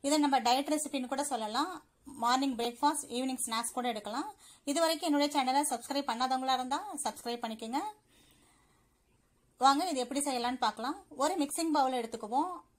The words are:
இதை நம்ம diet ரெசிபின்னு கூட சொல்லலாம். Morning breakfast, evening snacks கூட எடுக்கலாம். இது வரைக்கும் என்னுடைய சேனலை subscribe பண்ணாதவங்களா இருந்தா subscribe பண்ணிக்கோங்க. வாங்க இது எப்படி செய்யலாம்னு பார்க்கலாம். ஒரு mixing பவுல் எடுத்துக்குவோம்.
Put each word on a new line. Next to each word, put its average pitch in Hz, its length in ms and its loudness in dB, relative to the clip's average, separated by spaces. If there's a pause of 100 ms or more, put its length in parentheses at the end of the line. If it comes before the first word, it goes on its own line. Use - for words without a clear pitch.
இதை 294 180 2
நம்ம 269 240 4
diet 277 260 2
ரெசிபின்னு 269 380 -4
கூட 277 180 -2
சொல்லலாம். 247 420 -2 (520)
Morning 262 360 2
breakfast, 285 460 0 (100)
evening 254 300 -2
snacks 233 320 -4
கூட 247 160 -2
எடுக்கலாம். 226 340 -6 (420)
இது 285 140 2
வரைக்கும் 320 260 0
என்னுடைய 285 260 4
சேனலை 269 360 4
subscribe 269 400 -2
பண்ணாதவங்களா 262 480 2
இருந்தா 262 220 -2 (240)
subscribe 240 400 -4
பண்ணிக்கோங்க. 226 360 -4 (1800)
வாங்க 285 300 6
இது 247 120 -2
எப்படி 269 220 -2
செய்யலாம்னு 247 400 -2
பார்க்கலாம். 254 320 -6 (240)
ஒரு 349 180 2
mixing 320 380 0
பவுல் 262 220 2
எடுத்துக்குவோம். 233 520 -4 (240)